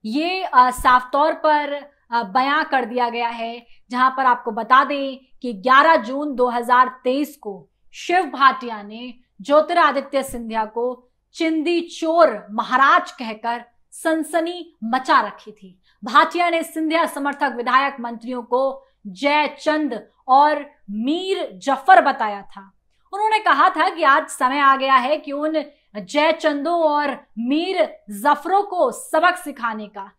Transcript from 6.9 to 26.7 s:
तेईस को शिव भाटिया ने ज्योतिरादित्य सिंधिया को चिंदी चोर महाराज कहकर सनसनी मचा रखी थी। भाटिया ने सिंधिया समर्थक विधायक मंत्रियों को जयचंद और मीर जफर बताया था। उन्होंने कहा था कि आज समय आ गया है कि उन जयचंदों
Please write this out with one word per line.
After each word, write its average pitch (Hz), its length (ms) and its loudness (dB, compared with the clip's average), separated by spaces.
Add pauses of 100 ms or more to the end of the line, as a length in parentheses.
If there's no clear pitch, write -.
तेईस 269 320 -2
को - 340 -16 (240)
शिव 359 300 -2
भाटिया 254 600 0
ने 233 300 -16 (280)
ज्योतिरादित्य 285 840 2
सिंधिया 226 420 -6
को 240 440 -8 (240)
चिंदी 320 480 -2
चोर 320 680 2
महाराज 269 600 2
कहकर 233 540 -8 (260)
सनसनी 330 920 -4
मचा 262 380 0
रखी 208 300 -10
थी। 190 300 -20 (220)
भाटिया 330 460 2
ने 330 140 -2
सिंधिया 320 420 -2
समर्थक 277 500 -4
विधायक 254 440 0
मंत्रियों 240 440 -10
को 262 440 -2 (200)
जयचंद 285 1000 -2 (200)
और 285 380 4 (260)
मीर 330 640 -4
जफर 254 480 4
बताया 220 400 -2
था। - 320 -20 (400)
उन्होंने 427 260 0
कहा 339 300 4
था 359 200 0
कि 339 140 -4
आज 285 240 4
समय 269 320 -2
आ 269 160 6
गया 262 200 2
है 262 220 2
कि 285 140 -12
उन 302 320 -4 (320)
जयचंदों 302 840 -2